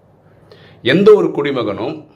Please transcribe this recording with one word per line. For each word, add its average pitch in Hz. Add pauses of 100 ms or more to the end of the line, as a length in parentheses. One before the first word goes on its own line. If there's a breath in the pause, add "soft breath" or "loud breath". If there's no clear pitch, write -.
(840 loud breath)
எந்த 196
ஒரு 180
குடிமகனும் 131